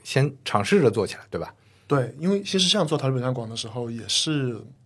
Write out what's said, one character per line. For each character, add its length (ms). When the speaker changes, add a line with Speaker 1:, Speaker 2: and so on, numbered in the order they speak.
Speaker 1:
先 260
尝 220
试 160
着 100
做 160
起 80
来， 140
对 100
吧？ 140
Speaker 2:
对， 340
因 100
为 160
新 140
世 100
相 160
做 100
逃 140
离 60
北 60
上 120
广 160
的 80
时 100
候， 220
也 180
是， 540